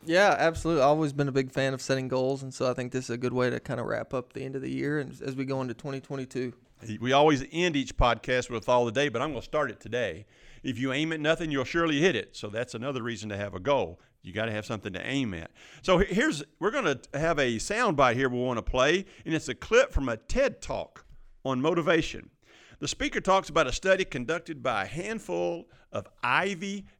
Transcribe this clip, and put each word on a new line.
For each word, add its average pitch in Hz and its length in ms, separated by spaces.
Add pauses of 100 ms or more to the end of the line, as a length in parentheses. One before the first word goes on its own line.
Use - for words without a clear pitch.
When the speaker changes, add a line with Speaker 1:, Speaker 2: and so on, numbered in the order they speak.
Speaker 1:
Yeah, 175 340
absolutely. 160 440
I've 139 80
always 151 220
been 139 160
a 131 40
big 131 180
fan 135 220
of 127 80
setting 131 280
goals, 131 340
and 131 100
so 127 180
I 120 40
think 123 180
this 131 120
is - 60
a 120 80
good 123 140
way 127 180
to 120 80
kinda 120 240
wrap 113 300
up 127 220
the - 80
end 135 120
of 135 80
the 131 80
year 139 280
and 135 240
as 135 120
we 135 100
go 135 180
into 123 120
twenty 135 260
twenty-two. 131 520 (480)
Speaker 2:
We 123 120
always 143 380
end 170 240
each 135 220
podcast 123 540
with 113 180
all 123 160
the 117 80
day, 139 160
but 117 120
I'm 151 100
gonna 117 120
start 147 280
it 101 100
today. 107 460 (360)
If 127 160
you 131 140
aim 156 200
at 156 80
nothing, 160 300
you'll 135 140
surely 160 360
hit 170 140
it. - 220
So 107 120
that's 110 260
another 123 280
reason 113 280
to 98 60
have 101 180
a 92 60
goal. 101 400 (220)
You 92 100
gotta 110 200
have 110 140
something 107 260
to - 140
aim 127 260
at. 82 200 (280)
So 185 180
he-, 196 160
here's, 226 280 (180)
we're 190 100
gonna 190 300 (140)
have 156 240
a 123 180
soundbite 151 580
here 131 140
we 123 100
wanna 123 240
play, 151 440 (180)
and 160 100
it's - 140
a 127 60
clip 247 360
from 139 180
a 113 100
ted - 420
Talk - 460 (380)
on 131 180
motivation. 165 680 (500)
The 147 60
speaker 254 340
talks 190 280
about 156 180
a 120 60
study 190 320
conducted 151 580
by 113 220
a - 20
handful 175 840 (220)
of 101 160 (160)
Ivy 190 640 (140)